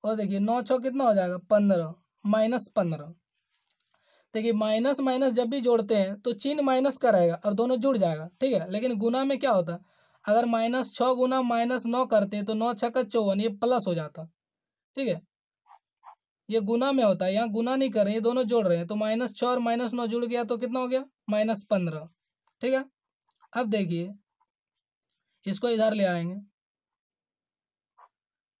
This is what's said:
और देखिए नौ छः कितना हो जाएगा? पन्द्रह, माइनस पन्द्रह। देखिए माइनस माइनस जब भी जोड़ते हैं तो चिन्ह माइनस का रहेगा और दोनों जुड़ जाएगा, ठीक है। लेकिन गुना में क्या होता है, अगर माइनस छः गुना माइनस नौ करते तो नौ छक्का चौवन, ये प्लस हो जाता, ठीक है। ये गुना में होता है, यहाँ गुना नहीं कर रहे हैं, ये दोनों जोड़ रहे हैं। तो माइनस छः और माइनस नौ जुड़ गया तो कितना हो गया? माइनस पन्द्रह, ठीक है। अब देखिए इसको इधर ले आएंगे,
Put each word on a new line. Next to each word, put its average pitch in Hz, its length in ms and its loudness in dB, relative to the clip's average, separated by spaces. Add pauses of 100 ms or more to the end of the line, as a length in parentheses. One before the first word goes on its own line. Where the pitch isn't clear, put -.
और 220 120 0
देखिए 202 260 -2
नौ 233 220 2
छः 269 160 0
कितना 262 240 -2
हो 226 100 4
जाएगा? 185 260 0
पन्द्रह, 185 540 2 (320)
माइनस 220 440 0
पन्द्रह। 165 440 -4 (1200)
देखिए 220 200 0
माइनस 220 480 0
माइनस 262 320 2
जब 233 140 0
भी 269 140 -2
जोड़ते 226 340 2
हैं 196 260 0
तो 240 140 -4
चिन्ह 294 280 -2
माइनस 262 340 2
का 247 140 2
रहेगा 175 240 4
और 208 200 -2
दोनों 240 220 0
जुड़ 254 200 2
जाएगा, 165 320 0 (100)
ठीक 262 140 0
है। 175 180 -2
लेकिन 226 260 -2
गुना 233 280 0
में 269 140 0
क्या 269 120 2
होता 175 220 2
है, 175 60 -10 (460)
अगर 226 220 4
माइनस 233 460 0
छः 254 220 2
गुना 254 280 2
माइनस 240 440 0
नौ 247 200 0
करते 208 360 2
तो 220 120 -4
नौ 233 200 0
छक्का 240 300 -2
चौवन, 202 360 0
ये 226 100 0
प्लस 240 360 0
हो 180 80 -2
जाता, 160 300 -10 (720)
ठीक 269 100 -2
है। 170 140 -4 (1300)
ये 226 120 0
गुना 233 300 0
में 262 120 2
होता 185 220 2
है, 190 80 0
यहाँ 226 160 0
गुना 226 260 -2
नहीं 269 140 0
कर 214 100 -2
रहे 202 100 2
हैं, 214 60 -2
ये 226 80 -2
दोनों 240 220 0
जोड़ 220 220 2
रहे 175 100 2
हैं। 170 100 -6
तो 208 100 -6
माइनस 220 380 -2
छः 240 120 -2
और 247 140 0
माइनस 233 320 -2
नौ 247 140 -4
जुड़ 233 180 -2
गया 240 180 -2
तो 233 140 -4
कितना 247 220 -4
हो 254 80 -2
गया? 262 180 -2 (240)
माइनस 214 360 0
पन्द्रह, 165 440 -4 (520)
ठीक 254 120 0
है। 262 100 0 (680)
अब 233 160 -2
देखिए 185 440 -2 (1300)
इसको 196 240 -2
इधर 220 240 2
ले 208 120 0
आएंगे, 175 300 -2 (2250)